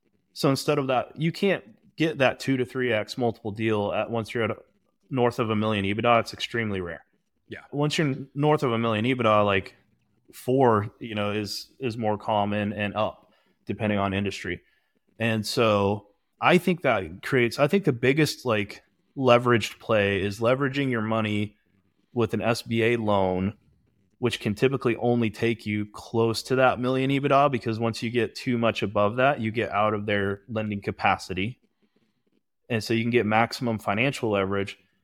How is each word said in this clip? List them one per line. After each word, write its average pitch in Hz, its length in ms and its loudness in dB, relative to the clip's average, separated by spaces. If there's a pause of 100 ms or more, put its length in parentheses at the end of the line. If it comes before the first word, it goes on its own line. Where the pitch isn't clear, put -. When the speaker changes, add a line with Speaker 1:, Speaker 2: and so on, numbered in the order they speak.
(320)
Speaker 1:
So - 180 0
instead 143 280 0
of 135 100 -2
that, 123 260 -2
you 160 160 -2
can't 185 320 0 (340)
get 156 220 -2
that 127 220 2
two 135 160 -2
to 123 80 -2
three 123 280 -4
X 107 240 -4
multiple 113 360 -4
deal 104 400 -2
at, 104 180 -4
once 113 240 -6
you're 117 80 -4
at 107 80 -2
a, 107 60 -8 (540)
north 120 280 2
of 113 120 0
a 110 60 0
million 107 280 0
ebitda. 113 360 2
It's - 120 -6
extremely 107 480 -6
rare. 85 240 -10 (440)
Speaker 2:
Yeah. 87 120 -16 (100)
Speaker 1:
Once 147 260 -2
you're 143 200 0 (180)
north 151 300 2
of 123 80 0
a 113 60 0
million 113 260 0
ebitda, 113 400 4
like, 98 320 0 (580)
four, 117 640 2
you 113 160 -10
know, 104 160 -2
is, 104 380 -6 (100)
is 117 180 -4
more 107 220 -2
common 104 540 0
and 101 220 -4
up - 360 -4 (340)
depending 104 340 -2
on 98 140 0
industry. 95 480 -4 (580)
And 110 280 0
so 104 600 2 (320)
I 147 180 6
think 175 240 -2
that 98 400 -2
creates, 120 360 0
I 143 80 4
think 202 180 0
the 147 80 2
biggest, 139 520 0
like, 104 380 -2 (340)
leveraged 120 640 4
play 101 420 2
is 101 200 -4
leveraging 131 500 0
your 120 120 -2
money 107 540 -2 (560)
with 117 220 0
an 104 80 -2
S 113 180 0
B 113 220 -2
A 117 140 2
loan, 98 580 0 (640)
which 120 220 -2
can 107 140 -2
typically 131 420 0
only 120 340 0
take 113 340 -2
you 107 280 -4
close 113 500 -2
to - 140 -2
that 127 220 4
million 131 320 0
ebitda, 139 400 4
because 113 280 -4
once 113 240 -2
you 117 80 -4
get 113 240 -2
too 120 240 -2
much 113 240 0
above 104 340 0
that, 131 240 2
you 110 100 -2
get 110 200 -4
out 107 240 0
of 104 120 -6
their 101 420 -2
lending 107 340 -4
capacity. 95 760 -2 (1120)
And 113 160 -2
so - 80 -2
you 113 100 2
can 120 80 -2
get 117 140 4
maximum 113 540 0
financial 113 520 -2
leverage, 98 460 -2 (260)